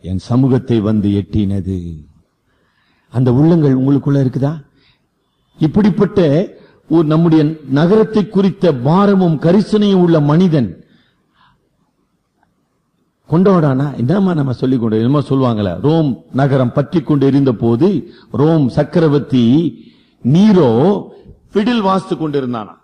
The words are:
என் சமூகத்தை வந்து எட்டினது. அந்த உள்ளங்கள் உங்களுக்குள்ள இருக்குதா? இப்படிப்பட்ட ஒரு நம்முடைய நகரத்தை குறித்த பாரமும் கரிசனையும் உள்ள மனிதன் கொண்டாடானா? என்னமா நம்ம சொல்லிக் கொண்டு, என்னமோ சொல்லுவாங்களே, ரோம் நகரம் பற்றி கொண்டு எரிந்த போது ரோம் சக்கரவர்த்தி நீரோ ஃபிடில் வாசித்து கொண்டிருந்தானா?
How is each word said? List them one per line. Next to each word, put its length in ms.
என் 180
சமூகத்தை 640
வந்து 280
எட்டினது. 840
அந்த 220
உள்ளங்கள் 460
உங்களுக்குள்ள 460
இருக்குதா? 400
இப்படிப்பட்ட 920
ஒரு 160
நம்முடைய 520
நகரத்தை 600
குறித்த 440
பாரமும் 680
கரிசனையும் 640
உள்ள 200
மனிதன் 640
கொண்டாடானா? 680
என்னமா 380
நம்ம 180
சொல்லிக் 280
கொண்டு, 160
என்னமோ 240
சொல்லுவாங்களே, 600
ரோம் 520
நகரம் 400
பற்றி 300
கொண்டு 240
எரிந்த 260
போது 600
ரோம் 360
சக்கரவர்த்தி 1080
நீரோ 760
ஃபிடில் 280
வாசித்து 480
கொண்டிருந்தானா? 560